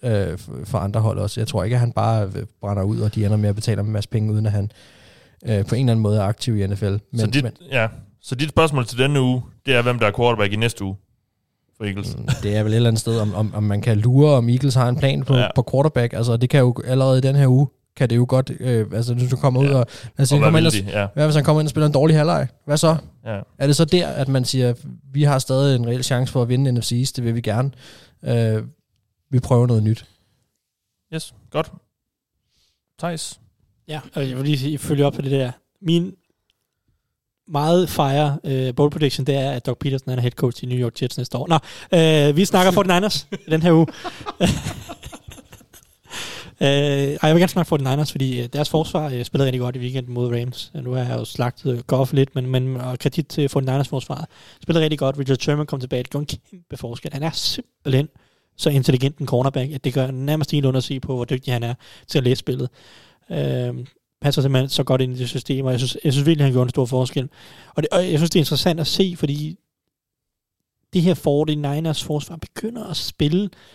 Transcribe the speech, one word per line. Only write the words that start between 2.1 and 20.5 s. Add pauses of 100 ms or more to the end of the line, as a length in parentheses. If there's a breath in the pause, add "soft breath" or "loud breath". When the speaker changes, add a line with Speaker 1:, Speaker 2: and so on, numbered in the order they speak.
Speaker 1:
øh, (140)
brænder
ud,
og
de
ender
med
at
betale
ham
en
masse
penge,
uden
at
han, (760 soft breath)
øh,
på
en
eller
anden
måde
er
aktiv
i
N
F
L.
Men, (200)
Speaker 2:
Så
dit,
Speaker 1:
men (200)
Speaker 2:
ja. (340)
Så
dit
spørgsmål
til
denne
uge, (240)
det
er,
hvem
der
er
quarterback
i
næste
uge (800)
for
Eagles?
Speaker 1:
Mm, (160)
det
er
vel
et
eller
andet
sted,
om,
om,
om
man
kan
lure,
om
Eagles
har
en
plan
på,
Speaker 2:
Ja.
Speaker 1:
på
quarterback.
Altså,
det
kan
jo (120)
allerede
i
den
her
uge, (300)
kan
det
jo
godt,
øh,
altså,
hvis
du
kommer
ud
Speaker 2:
Ja.
Speaker 1:
og, (320 loud breath)
lad
os
sige,
Speaker 2:
Og
Speaker 1:
han